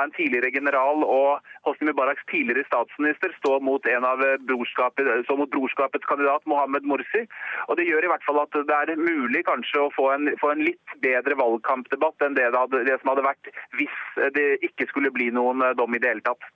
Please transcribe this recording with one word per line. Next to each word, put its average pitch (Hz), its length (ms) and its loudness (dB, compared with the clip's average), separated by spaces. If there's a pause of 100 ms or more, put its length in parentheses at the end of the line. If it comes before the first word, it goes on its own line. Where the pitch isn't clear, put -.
en 147 80 -4
tidligere 127 420 0
general 143 480 2
og 139 380 4 (260)
Hosni 151 220 -2
Mubaraks 139 420 0
tidligere 135 380 -2
statsminister 147 720 -2
står 139 200 2
mot 135 240 -2
en 123 200 0
av, 131 180 0
eh, 135 140 2
brorskapet, 127 720 -2 (160)
står 139 140 0
mot 143 120 -2
brorskapets 135 560 -2
kandidat 143 400 0
Mohammed 139 380 0
Morsi. 143 420 -2 (420)
Og 151 80 -2
det 175 120 0
gjør 160 160 2
i 170 80 2
hvert 151 100 -2
fall 147 160 0
at 147 140 0
det 147 180 0
er 151 260 0
mulig 156 480 0
kanskje 147 380 0
å 143 100 2
få 135 220 2
en, 147 240 0
få 147 140 2
en 151 120 -2
litt - 360 -4
bedre 131 340 2
valgkampdebatt 135 880 0
enn 143 120 2
det, 123 180 2
det 127 80 2
hadde, 127 260 0
det 131 140 0
som 135 100 -2
hadde 135 160 2
vært - 240 -4 (240)
hvis, 143 240 -6 (200)
eh, 139 120 2
det 143 320 2
ikke 151 260 -4
skulle 139 220 -2
bli 123 200 -2
noen, 123 320 0
eh, 127 120 2
dom 120 200 -2
i 120 40 0
det 120 160 0
hele 107 80 -8
tatt. 123 160 -2 (180)